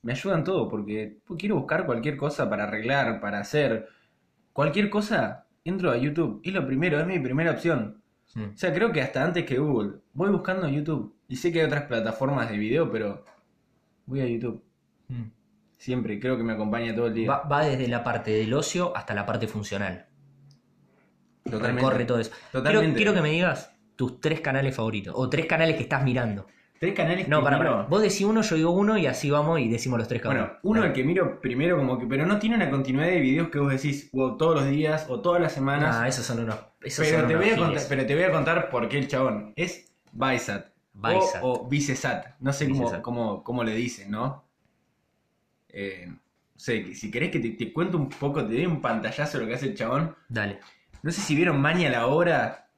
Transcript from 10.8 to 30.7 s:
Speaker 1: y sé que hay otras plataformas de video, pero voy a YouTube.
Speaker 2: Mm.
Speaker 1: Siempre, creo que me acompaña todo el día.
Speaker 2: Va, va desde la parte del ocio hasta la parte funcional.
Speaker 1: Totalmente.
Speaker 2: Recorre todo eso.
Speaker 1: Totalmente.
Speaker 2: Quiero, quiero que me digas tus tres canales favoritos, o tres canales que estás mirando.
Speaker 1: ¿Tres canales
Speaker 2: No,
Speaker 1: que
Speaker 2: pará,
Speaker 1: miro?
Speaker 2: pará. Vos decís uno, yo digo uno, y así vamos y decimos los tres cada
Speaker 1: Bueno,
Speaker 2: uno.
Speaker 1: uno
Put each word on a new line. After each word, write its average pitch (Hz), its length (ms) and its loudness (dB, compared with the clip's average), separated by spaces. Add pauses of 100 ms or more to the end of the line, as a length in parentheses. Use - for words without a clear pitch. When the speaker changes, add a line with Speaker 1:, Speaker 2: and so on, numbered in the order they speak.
Speaker 1:
y 123 80 -8
sé 175 140 0
que 165 100 0
hay 156 60 4
otras 139 180 -2
plataformas 117 680 0
de 104 80 -2
video, 110 320 2
pero 104 340 -4 (800)
voy 135 160 -4
a 127 60 0
YouTube. 117 360 -4 (460)
Speaker 2:
Mm. 120 160 -8 (540)
Speaker 1:
Siempre, 110 420 -4
creo 127 160 0
que 113 60 -2
me 113 100 -2
acompaña 110 420 -2
todo 120 120 0
el 110 80 0
día. 113 160 0
Speaker 2:
Va, 143 180 0
va 143 160 4
desde 131 240 0
la 120 160 0
parte 110 280 -2
del 107 200 2
ocio 175 420 0
hasta - 200 -6
la 101 100 0
parte 107 240 -2
funcional. 98 580 -4 (1400)
Speaker 1:
Totalmente. 123 380 -2
Speaker 2:
Recorre 127 220 4
todo 120 160 2
eso. 113 100 -2 (220)
Speaker 1:
Totalmente. 151 440 4
Speaker 2:
Quiero, 214 160 4
quiero - 20 4
que 175 80 2
me 151 80 2
digas 165 440 0 (220)
tus 127 240 -4
tres 156 200 0
canales 135 340 0
favoritos, 107 420 -4
o 127 120 0
tres 147 180 0
canales 160 300 2
que - 60 -4
estás 139 200 0
mirando. 120 440 0 (320)
Speaker 1:
¿Tres 190 160 -2
canales 170 340 0
Speaker 2:
No, 151 120 4
Speaker 1:
que 131 40 2
Speaker 2:
pará, - 140 4
Speaker 1:
miro? 151 140 2
Speaker 2:
pará. 101 140 0
Vos 180 140 4
decís 196 220 2
uno, 220 180 4
yo 165 160 0
digo 160 140 4
uno, 202 260 4
y 170 100 2
así 139 240 0
vamos 147 300 2
y 117 80 2
decimos 117 300 0
los 110 100 -2
tres 113 140 -2
cada 113 120 0
Speaker 1:
Bueno, 113 160 0
Speaker 2:
uno. - 120 -18
Speaker 1:
uno 220 180 2